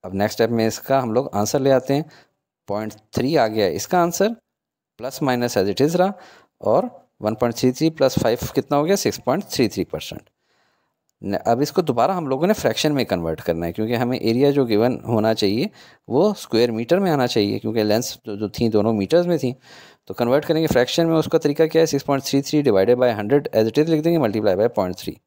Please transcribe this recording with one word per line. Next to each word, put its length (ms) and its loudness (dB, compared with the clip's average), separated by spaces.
अब 100 -12
नेक्स्ट 220 -2
स्टेप 140 2
में 160 0
इसका 340 -2
हम 140 -4
लोग 200 0
आंसर 260 0
ले 100 2
आते 240 2
हैं, 100 -2
पॉइंट 260 -6
थ्री 220 -2
आ 100 4
गया 200 0
इसका 260 0
आंसर, 320 0
plus 280 -8
minus 340 0
as 120 0
it 120 2
is 100 0
रहा, 160 2
और 300 0
one 200 -2
point 180 -2
three 180 2
three 220 0
plus 240 2
five 280 -2
कितना 260 -2
हो 60 0
गया, 120 2
सिक्स 300 -2
पॉइंट 260 -2
थ्री 160 0
थ्री 160 -4
परसेंट। 360 -10
न-, 140 -4
अब 260 0
इसको 200 -2
दोबारा 320 0
हम 140 -4
लोगों 180 -2
ने 80 2
फ्रैक्शन 380 -2
में 140 0
कन्वर्ट 340 -2
करना 260 -2
है 60 -4
क्योंकि 220 -2
हमें 260 -2
एरिया 300 2
जो 160 2
गिवन 400 2
होना 280 2
चाहिए 360 -2
वो 260 2
स्क्वायर 360 0
मीटर 280 0
में 120 0
आना 160 2
चाहिए, 320 0
क्योंकि 240 -2
लेंथ्स 440 0
जो, 100 -8
जो 120 -6
थी 200 -2
दोनों 240 2
मीटर्स 340 2
में 120 0
थी। 160 -4
तो 80 -14
कन्वर्ट 300 0
करेंगे 220 0
फ्रैक्शन 400 2
में, 100 2
उसका 220 0
तरीका 280 2
क्या 160 2
है, 60 4
six 220 -2
point 180 -2
three 220 0
three 180 2
divided 340 4
by 140 4
hundred 360 0
as 200 2
it 100 2
is 60 0
लिख 160 0
देंगे, 140 2
multiply 420 0
by 180 2
point 240 -4
three। 140 -10